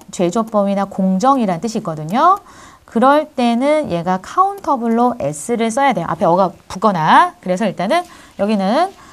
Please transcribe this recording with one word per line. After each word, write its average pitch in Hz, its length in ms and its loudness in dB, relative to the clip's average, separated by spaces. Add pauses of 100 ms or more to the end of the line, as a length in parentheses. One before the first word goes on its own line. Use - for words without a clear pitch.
제조법이나 202 760 -2
공정이란 190 760 0
뜻이 226 180 -6
있거든요. 196 600 0 (460)
그럴 285 440 2
때는 254 640 0
얘가 175 300 -2
카운터블로 247 1000 0
S를 226 500 -2
써야 269 240 0
돼요. 170 160 -4
앞에 165 160 -2
어가 175 260 4 (180)
붙거나. 202 720 2
그래서 185 260 -2
일단은 220 360 -2 (360)
여기는 214 520 0 (220)